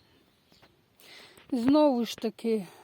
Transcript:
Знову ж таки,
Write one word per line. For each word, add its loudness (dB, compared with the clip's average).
Знову 2
ж -10
таки, -6